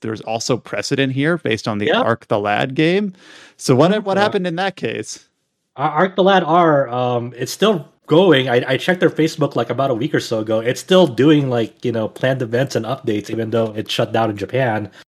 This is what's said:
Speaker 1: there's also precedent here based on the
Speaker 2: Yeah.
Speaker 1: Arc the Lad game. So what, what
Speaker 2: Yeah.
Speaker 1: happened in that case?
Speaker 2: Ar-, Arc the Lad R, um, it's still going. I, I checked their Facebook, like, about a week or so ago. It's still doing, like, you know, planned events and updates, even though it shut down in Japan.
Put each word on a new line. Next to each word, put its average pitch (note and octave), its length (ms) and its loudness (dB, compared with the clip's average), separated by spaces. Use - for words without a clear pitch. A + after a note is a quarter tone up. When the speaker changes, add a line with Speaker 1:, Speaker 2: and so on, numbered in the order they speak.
Speaker 1:
there's A2 220 -8
also A2+ 340 -4
precedent C3+ 560 -4
here D3 240 0
based A2+ 320 -4
on G#2 100 -2
the G#2 80 -2
Speaker 2:
Yeah. G3+ 140 2
Speaker 1:
Arc - 280 -2
the A2 120 0
Lad A2+ 340 -2
game. F#3 380 0
So - 200 2
what, F#3+ 280 4
what F#3+ 120 -2
Speaker 2:
Yeah. G3 60 2
Speaker 1:
happened G3+ 240 0
in E3 100 -4
that F#3 200 -4
case? - 520 -8
Speaker 2:
Ar-, D3 140 -2
Arc F3+ 260 0
the G3 60 4
Lad F#3+ 220 4
R, D3+ 440 4
um, B2 480 -2
it's B2 160 -6
still F#3+ 360 0
going. D3 420 4
I, B2+ 260 0
I - 20 2
checked F#3 240 -2
their E3 100 2
Facebook, D3+ 460 -2
like, A#2 140 -2
about C3+ 200 -2
a B2 40 -2
week B2+ 200 -2
or B2 60 0
so - 180 -4
ago. A2 220 -2
It's B2+ 180 -4
still F#3 280 4
doing, C#3 440 2
like, A#2 340 -4
you B2 60 -2
know, A2 160 -2
planned C3 360 -4
events A#2+ 340 -2
and A2+ 80 -2
updates, A2 460 -4
even A2 200 -4
though A2+ 240 -2
it - 160 -8
shut G#2+ 220 -2
down A2+ 180 0
in G2+ 60 -6
Japan. G#2+ 540 -4